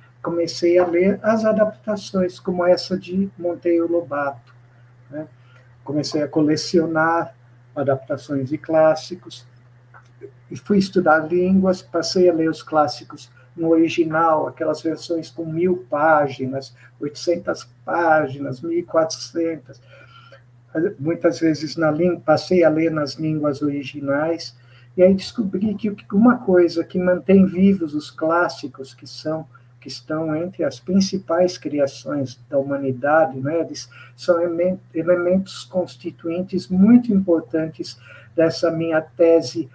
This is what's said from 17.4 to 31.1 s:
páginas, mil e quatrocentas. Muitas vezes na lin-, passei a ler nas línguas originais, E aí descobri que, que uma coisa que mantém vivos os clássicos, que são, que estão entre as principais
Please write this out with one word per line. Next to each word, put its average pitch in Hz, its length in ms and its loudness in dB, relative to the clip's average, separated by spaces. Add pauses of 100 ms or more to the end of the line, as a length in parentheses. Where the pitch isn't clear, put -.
páginas, 143 760 0
mil 165 180 -6
e 175 40 -4
quatrocentas. 165 1000 -4 (1160)
Muitas 165 400 -2
vezes 156 380 -2
na 160 140 2
lin-, 170 280 0
passei 165 460 2
a 156 40 6
ler 160 220 0
nas 151 240 -4
línguas 151 480 -2
originais, 143 960 -4 (420)
E - 20 8
aí 190 120 6
descobri 196 640 -4
que, 208 180 -4
que - 200 -14
uma 240 220 6
coisa 170 480 2
que - 140 -6
mantém 185 480 4
vivos 170 480 2
os - 160 -6
clássicos, 156 840 -4
que - 140 -20
são, 156 400 -8 (340)
que - 80 -18
estão 156 480 -6
entre 175 260 -6
as 147 160 -4
principais 185 760 0